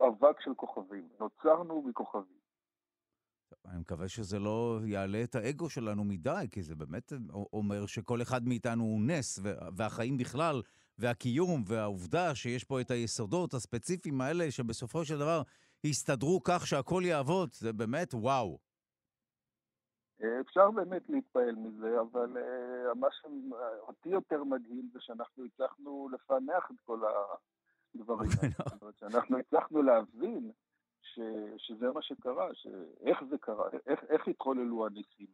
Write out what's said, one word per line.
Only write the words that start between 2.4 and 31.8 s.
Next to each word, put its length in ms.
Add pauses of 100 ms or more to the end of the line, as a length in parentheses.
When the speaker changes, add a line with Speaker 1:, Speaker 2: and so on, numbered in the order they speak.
Speaker 2:
אני 100
מקווה 280
שזה 300
לא 460
יעלה 400
את 100
האגו 360
שלנו 340
מדי, 480
כי 100
זה 120
באמת 380 (400)
אומר 340
שכל 360
אחד 220
מאיתנו 400
הוא 220
נס, 360
ו-, 120 (220)
והחיים 400
בכלל, 460 (360)
והקיום, 680
והעובדה 680
שיש 300
פה 160
את 100
היסודות 640
הספציפיים 640
האלה, 300
שבסופו 540
של 140
דבר 240 (420)
הסתדרו 600
כך 220
שהכל 380
יעבוד, 480
זה 200
באמת 420
וואו. 440 (1600)
Speaker 1:
אה, 180
אפשר 300
באמת 380
להתפעל 460
מזה, 460
אבל, 360
אה, 580
מה 160
שאותי 1000
יותר 360
מדהים 480
זה 80
שאנחנו 440
הצלחנו 680
לפענח 580
את 140
כל 160 (920)
הדברים 360 (120)
האלה. 160
Speaker 2:
<laughs> 120
Speaker 1:
זאת 120
אומרת, 160
שאנחנו 400
הצלחנו 440
להבין 680 (640)
ש-, 400 (100)
שזה 280